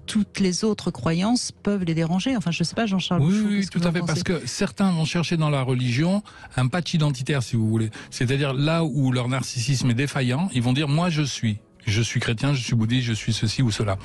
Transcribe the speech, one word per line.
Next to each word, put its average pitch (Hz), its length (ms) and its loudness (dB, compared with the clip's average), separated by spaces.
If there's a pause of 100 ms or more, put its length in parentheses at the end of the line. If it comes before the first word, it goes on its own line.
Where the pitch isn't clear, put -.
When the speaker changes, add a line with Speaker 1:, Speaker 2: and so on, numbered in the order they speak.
Speaker 1:
toutes - 340 -2
les 180 240 2
autres 208 260 0
croyances 180 600 0
peuvent 202 320 -2
les 165 100 0
déranger. 180 420 0
Enfin, 175 140 -2
je 165 140 0
sais - 100 -6
pas, 226 120 0
Jean-Charles 180 360 0
Speaker 2:
Oui, 147 60 4
Speaker 1:
Bouchot, 208 180 2
Speaker 2:
oui, 202 120 0
Speaker 1:
qu'est-ce 196 120 -2
que - 80 -2
Speaker 2:
tout 170 80 0
à 175 60 2
Speaker 1:
vous 170 60 0
en - 20 0
Speaker 2:
fait, 170 80 -2
parce 160 160 -2
Speaker 1:
pensez ? 170 160 0
Speaker 2:
que - 80 -8
certains 196 420 0
vont 160 140 2
chercher 170 320 0
dans 156 120 2
la 143 140 0
religion 127 600 0 (320)
un 127 100 2
patch 175 280 -2
identitaire, 143 500 0
si - 100 -8
vous 110 140 2
voulez. 110 220 0 (200)
C'est-à-dire 139 440 0
là 160 280 2
où 139 300 0
leur 123 160 0
narcissisme 127 600 0
est 117 40 2
défaillant, 139 600 0
ils 123 80 0
vont 123 100 2
dire : « 147 160 0
Moi, 165 220 2
je 156 100 0
suis. 117 380 -2 (260)
Je 107 160 2
suis 117 180 0
chrétien, 120 360 0
je 127 80 -2
suis - 120 -2
bouddhiste, 117 320 2
je 120 60 0
suis 107 220 -2
ceci 107 260 -2
ou 123 100 4
cela. » 101 340 -2